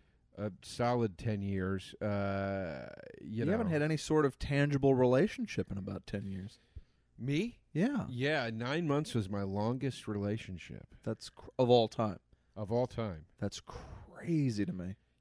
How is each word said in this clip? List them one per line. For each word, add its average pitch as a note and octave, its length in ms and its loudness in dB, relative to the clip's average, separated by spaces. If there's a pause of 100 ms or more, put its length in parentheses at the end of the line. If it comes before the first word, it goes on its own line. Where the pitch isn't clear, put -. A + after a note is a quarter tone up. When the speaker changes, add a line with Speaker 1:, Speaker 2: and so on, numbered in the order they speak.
(360)
Speaker 1:
a G#2 140 -4 (120)
solid A#2+ 540 0
ten G#2 260 -2
years. F#2+ 600 -2
Uh, G2 840 -2 (320)
you A2 240 -4
Speaker 2:
You D#3 80 2
haven't A3 160 2
Speaker 1:
know. E3 40 2
Speaker 2:
had D3+ 100 2
any D#3 140 2
sort D#3 300 4
of C3 120 -2
tangible C#3 560 4
relationship B2+ 760 4
in G2 80 -4
about G2 300 -8
ten G2+ 180 -4
years. F#2+ 320 -8 (600)
Speaker 1:
Me? D3+ 400 -2 (140)
Speaker 2:
Yeah. G#3+ 360 0
Speaker 1:
Yeah, C3 440 0
nine C3 360 -2
months D3 260 0
was G#2 160 2
my G2+ 120 -2
longest A2+ 680 -2
relationship. G2+ 760 -4 (180)
Speaker 2:
That's - 260 -6
cr-, - 280 -18
of B2 120 6
all A#2 180 8
time. G#2 300 -2 (380)
Speaker 1:
Of G#2 160 -6
all B2 160 2
time. F#2 380 -6 (140)
Speaker 2:
That's G2+ 200 -6
crazy - 1040 -2
to F2+ 80 -2
me. F#2 240 -8 (240)